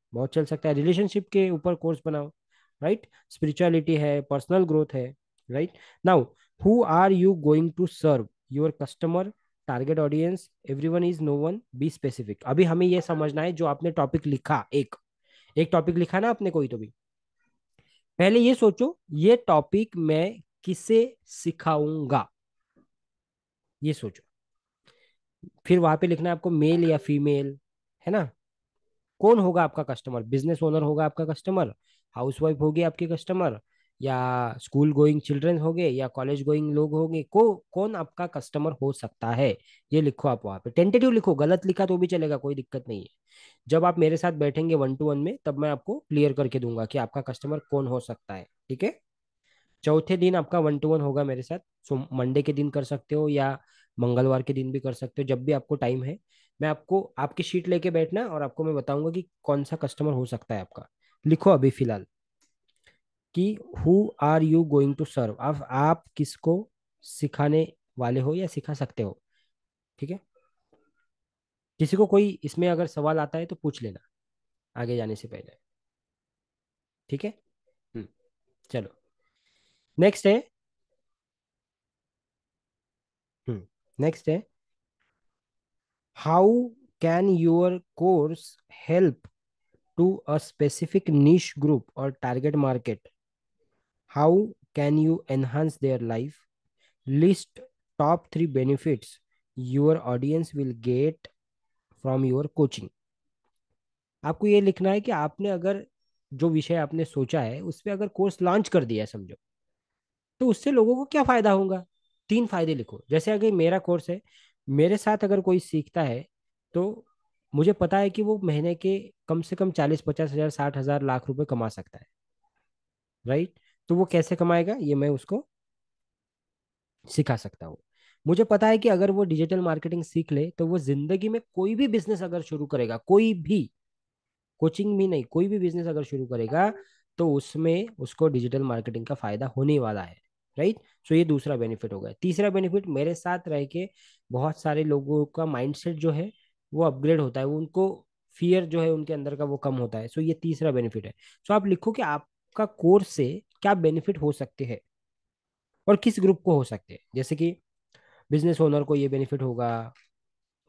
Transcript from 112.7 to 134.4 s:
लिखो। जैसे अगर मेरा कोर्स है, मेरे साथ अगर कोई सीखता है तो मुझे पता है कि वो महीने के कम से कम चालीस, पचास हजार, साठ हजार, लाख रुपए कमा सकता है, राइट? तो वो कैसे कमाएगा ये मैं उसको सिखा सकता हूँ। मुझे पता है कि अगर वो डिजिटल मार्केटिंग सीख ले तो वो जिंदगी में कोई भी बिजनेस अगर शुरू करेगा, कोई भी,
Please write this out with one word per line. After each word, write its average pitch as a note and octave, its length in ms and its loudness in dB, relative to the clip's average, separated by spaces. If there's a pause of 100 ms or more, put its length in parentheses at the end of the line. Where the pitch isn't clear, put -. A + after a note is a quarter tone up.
लिखो। A2+ 360 -10
जैसे D#3+ 200 0
अगर G#3+ 220 2
मेरा F3 280 2
कोर्स F3 300 -2
है, F#3 100 -8 (480)
मेरे D#3 280 4
साथ G#3+ 280 0
अगर G3 180 2
कोई F#3 180 2
सीखता D#3+ 420 -4
है C3 220 -4 (500)
तो F#3+ 300 -4 (500)
मुझे D#3+ 200 2
पता F#3 240 0
है G3+ 120 0
कि G#3+ 120 -4
वो G#3+ 180 0
महीने E3 360 0
के F#3+ 220 -2 (300)
कम E3 140 0
से F3 140 -8
कम F#3+ 160 0
चालीस, D3+ 280 0
पचास D3+ 320 -4
हजार, D3+ 180 -2
साठ C#3+ 260 -4
हजार, C#3+ 260 -2
लाख C3 260 -2
रुपए C#3 160 -2
कमा A#2 260 -4
सकता - 280 -18
है, - 80 -20 (1160)
राइट? D3 280 -2 (380)
तो E3+ 40 2
वो F3+ 120 4
कैसे E3+ 300 0
कमाएगा E3+ 440 2
ये C#3+ 140 0
मैं C#3+ 160 0
उसको F#3 360 -6 (1600)
सिखा C#3 320 -2
सकता - 300 -12
हूँ। D#3 100 -16 (500)
मुझे F3 200 4
पता G#3+ 200 4
है A3 120 6
कि A3+ 100 2
अगर G3 220 4
वो G3 140 2
डिजिटल E3 360 0
मार्केटिंग E3+ 440 -2
सीख - 280 -4
ले D3 180 0
तो E3+ 160 -4
वो F3 140 0
जिंदगी D3+ 480 -2
में A3+ 120 -2 (120)
कोई G3 220 -2
भी C4 140 0
बिजनेस G3+ 340 -2
अगर F3 200 -6
शुरू D3 240 -8
करेगा, A#2+ 320 -2
कोई A3 360 4
भी, E3 360 -2 (920)